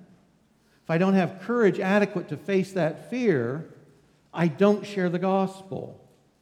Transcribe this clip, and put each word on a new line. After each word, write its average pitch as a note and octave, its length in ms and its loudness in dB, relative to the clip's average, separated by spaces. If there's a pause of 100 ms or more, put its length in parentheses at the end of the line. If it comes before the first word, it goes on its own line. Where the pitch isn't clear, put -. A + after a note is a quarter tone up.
(840)
if - 80 -12
I E3 80 2
don't F#3+ 160 4
have F3+ 280 2
courage A3+ 380 2
adequate G3 480 0
to D3 80 -6
face F#3+ 360 -2
that D#3+ 380 -2
fear, D#3+ 580 -2 (640)
I E3+ 160 0
don't G3 380 2
share F3+ 220 -4
the E3+ 100 -2
gospel. F#3+ 840 -4 (420)